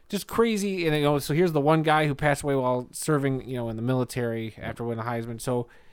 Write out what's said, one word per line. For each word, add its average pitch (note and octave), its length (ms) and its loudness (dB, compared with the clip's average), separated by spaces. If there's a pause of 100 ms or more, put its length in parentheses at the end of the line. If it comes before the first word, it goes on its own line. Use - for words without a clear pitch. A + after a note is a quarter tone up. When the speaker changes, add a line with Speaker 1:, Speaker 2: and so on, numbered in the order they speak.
Speaker 1:
just - 180 -6
crazy. G3+ 600 0
And, D3+ 80 4
you D3+ 80 2
know, D3 160 4
so D3 140 -4
here's E3+ 200 4
the D3+ 60 2
one D#3 240 4
guy D#3 240 4
who C#3+ 80 0
passed D3 280 0
away C#3+ 120 0
while B2+ 360 0
serving, C3+ 580 -2
you B2+ 80 -6
know, A#2 100 -4
in A2 100 -6
the A2+ 40 -6
military A#2 760 -2
Speaker 2:
Yep. - 100 -12
Speaker 1:
after A2+ 180 -8
winning A#2 180 -4
the A#2+ 80 -4
Heisman. A#2 300 -6
So, B2 260 -2 (260)